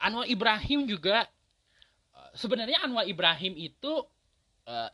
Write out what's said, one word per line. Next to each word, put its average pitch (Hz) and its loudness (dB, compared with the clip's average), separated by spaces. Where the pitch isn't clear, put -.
Anwar 214 0
Ibrahim 233 2
juga, 202 2
eh, - -20
sebenarnya 233 0
Anwar 233 0
Ibrahim 175 0
itu, 254 -4
eh, 117 -4